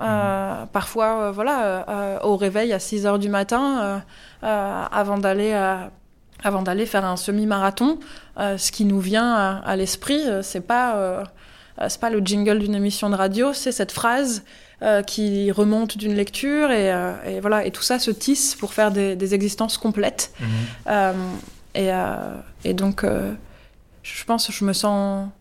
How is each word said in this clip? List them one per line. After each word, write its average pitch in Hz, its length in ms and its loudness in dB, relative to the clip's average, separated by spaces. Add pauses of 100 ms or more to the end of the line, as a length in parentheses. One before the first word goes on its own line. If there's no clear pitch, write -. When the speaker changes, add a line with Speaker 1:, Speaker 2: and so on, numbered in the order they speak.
Speaker 1:
Euh, 196 640 0
Speaker 2:
Mhm. - 100 -12
Speaker 1:
parfois, 220 560 0
euh, 202 40 -4
voilà, 240 320 0
euh, 185 240 0
euh, 202 340 -4
au 208 140 4
réveil 208 360 0
à 190 60 2
six 208 280 -2
heures 202 120 4
du 202 100 0
matin, 233 540 0
euh, 196 160 -2 (460)
euh, 196 460 -2
avant 202 280 0
d'aller, 202 340 2
euh, 190 240 2 (640)
avant 196 200 0
d'aller 202 240 0
faire 196 180 0
un 185 120 -2
semi-marathon, 208 840 2 (400)
euh, 196 200 -2
ce - 140 -2
qui 220 120 2
nous 196 160 4
vient 220 340 2
à, 196 300 2
à 196 120 0
l'esprit, 262 500 -2
euh, 196 160 0
c'est 190 200 -6
pas, 240 340 2
euh, 190 280 -2 (560)
euh, - 80 0
c'est - 120 -8
pas 233 100 0
le 214 100 2
jingle 208 380 2
d'une 208 160 0
émission 202 360 0
de 202 60 2
radio, 196 360 2
c'est 269 200 -4
cette 202 200 -2
phrase, 240 500 0 (400)
euh, 208 200 4
qui 202 500 0
remonte 208 440 2
d'une 208 180 -2
lecture 277 580 0
et, 196 200 2
euh, 180 200 -2 (120)
et 190 160 -6
voilà, 208 260 2
et 190 40 -4
tout - 120 -8
ça 254 180 0
se 233 100 0
tisse - 460 0
pour - 160 -6
faire 214 180 4
des, 196 240 2
des 190 200 -2
existences 208 440 0
complètes. - 640 0
Speaker 2:
Mhm. 120 60 -4 (420)
Speaker 1:
Euh, 196 240 4 (640)
et, 190 180 2
euh, 180 240 0 (480)
et 185 100 0
donc, 196 300 0
euh, 196 280 0 (680)
je - 220 -12
pense 233 240 0
que 208 40 -8
je - 120 -4
me 196 80 2
sens 196 560 0 (120)